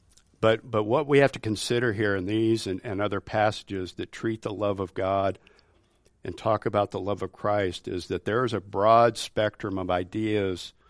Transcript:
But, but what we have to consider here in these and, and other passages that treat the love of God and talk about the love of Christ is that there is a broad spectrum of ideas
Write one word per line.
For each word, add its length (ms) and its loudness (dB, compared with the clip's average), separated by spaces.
But, 280 2
but 140 0
what 240 0
we 120 4
have 140 6
to 60 -10
consider 540 -2
here 240 0
in 100 -4
these 400 0
and, 160 -4
and 180 -6
other 200 -2
passages 720 -2
that 180 -10
treat 320 -6
the 100 -6
love 280 0
of 120 -6
God 460 0
and 120 -10
talk 300 0
about 240 0
the 80 -4
love 240 -4
of 100 -6
Christ 540 -2
is 220 -6
that 160 -4
there 200 0
is 80 -2
a 80 -2
broad 560 4
spectrum 600 -4
of 100 -6
ideas 840 -2